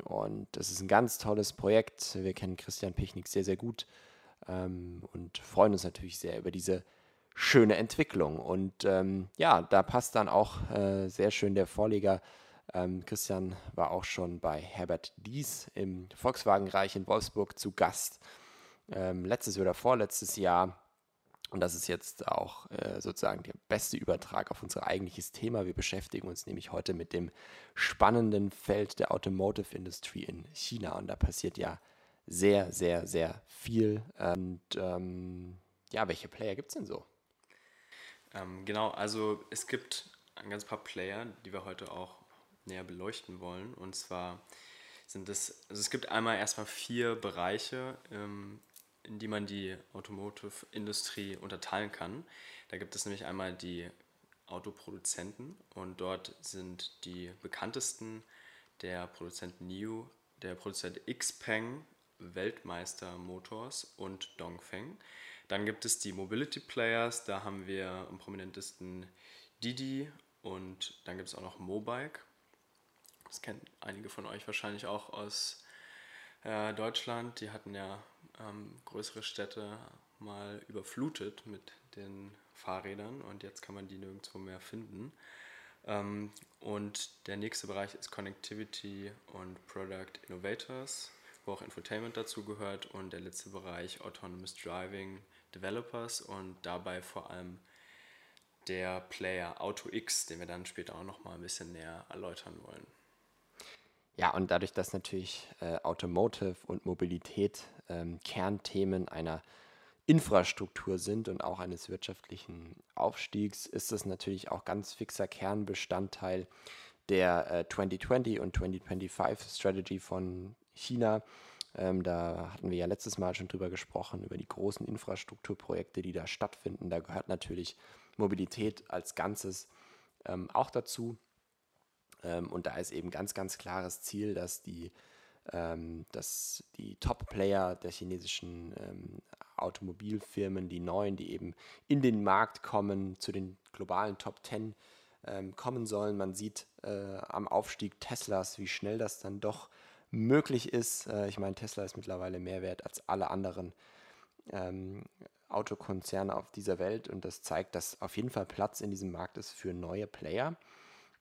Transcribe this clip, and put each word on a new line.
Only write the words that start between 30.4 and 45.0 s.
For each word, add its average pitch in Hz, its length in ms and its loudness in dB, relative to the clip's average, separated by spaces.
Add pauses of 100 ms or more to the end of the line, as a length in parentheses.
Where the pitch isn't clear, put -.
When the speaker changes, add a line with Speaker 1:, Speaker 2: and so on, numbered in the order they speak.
Speaker 1:
China. - 440 -4
Und 98 120 -4
da - 80 -2
passiert - 420 4
ja - 220 -2 (480)
sehr, 95 420 8
sehr, 85 380 4
sehr 82 380 2
viel. 110 540 4 (160)
Und, 90 440 0 (160)
ähm, 90 800 -2 (320)
ja, 110 160 2
welche 85 220 -2
Player 107 260 -4
gibt's - 200 -8
denn 254 120 -6
so? - 180 -6 (1300)
Speaker 2:
Ähm, 92 320 -8
genau, 104 260 2
also 107 600 0
es - 160 -4
gibt - 420 -4 (280)
ein 101 140 -12
ganz 104 140 -6
paar - 200 -6
Player, 101 420 -6 (180)
die 95 80 -14
wir 92 120 -6
heute 95 260 -10
auch 92 240 -8 (500)
näher 92 200 -8
beleuchten 92 560 -8
wollen. 90 340 -8
Und 92 220 -10
zwar 90 440 -6 (680)